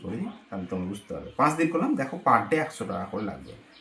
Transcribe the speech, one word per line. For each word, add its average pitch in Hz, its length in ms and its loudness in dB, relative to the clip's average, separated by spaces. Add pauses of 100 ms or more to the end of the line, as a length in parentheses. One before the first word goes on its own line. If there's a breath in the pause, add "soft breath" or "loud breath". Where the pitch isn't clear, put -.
করে 92 180 -4
দিই, - 100 -4 (180)
তাহলে 92 220 -6
তোমরা 92 220 -2
বুঝতে - 220 -10
পারবে। 76 160 -8 (100)
পাঁচ 147 180 6
দিন 165 140 4
করলাম, 180 180 2 (100)
দেখো, 131 160 -4 (100)
per 120 140 8 (100)
day 156 140 4
একশো - 260 -6
টাকা 95 220 -2
করে 107 180 -4
লাগবে। 67 220 -12 (280)